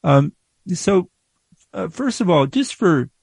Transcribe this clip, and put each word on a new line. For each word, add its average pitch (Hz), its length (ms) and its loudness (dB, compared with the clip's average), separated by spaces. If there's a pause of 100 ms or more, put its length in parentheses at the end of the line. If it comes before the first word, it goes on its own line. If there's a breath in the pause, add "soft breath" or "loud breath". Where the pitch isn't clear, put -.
Um, 143 280 2 (400)
so, 180 380 0 (600)
uh, 185 160 -8
first 247 320 -6
of 185 100 0
all, 147 160 4
just 254 300 -4
for 151 340 0 (120)